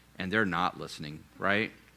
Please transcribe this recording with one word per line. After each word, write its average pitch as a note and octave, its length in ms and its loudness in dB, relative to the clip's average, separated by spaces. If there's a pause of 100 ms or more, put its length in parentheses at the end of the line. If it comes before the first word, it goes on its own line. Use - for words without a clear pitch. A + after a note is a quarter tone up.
(180)
and F#2 140 -4
they're A2 140 4
not F2 320 0
listening, D2 400 -10 (200)
right? G2+ 340 2 (240)